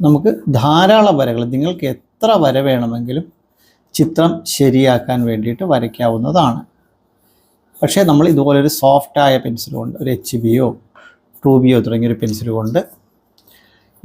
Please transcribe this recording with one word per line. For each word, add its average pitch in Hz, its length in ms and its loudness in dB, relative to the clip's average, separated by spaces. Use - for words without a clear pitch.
നമുക്ക് 147 260 4
ധാരാളം 185 600 4
വരകൾ, 120 220 -2
നിങ്ങൾക്ക് 156 400 -4
എത്ര - 360 -4
വര 131 120 0
വേണമെങ്കിലും 120 580 -4
ചിത്രം 160 320 0
ശരിയാക്കാൻ 127 640 2
വേണ്ടിയിട്ട് 113 420 -6
വരയ്ക്കാവുന്നതാണ്. 120 880 -2
പക്ഷേ 151 180 0
നമ്മൾ 147 140 4
ഇതുപോലൊരു 139 460 2
സോഫ്റ്റായ 139 640 2
പെൻസിൽ 123 360 -10
കൊണ്ട്, 120 220 -10
ഒരു 131 140 -4
എച്ച് - 300 -8
ബിയോ 120 220 2
ടു 135 100 4
ബിയോ 127 220 4
തുടങ്ങിയൊരു 117 360 -2
പെൻസിൽ 110 360 -4
കൊണ്ട് 113 240 -2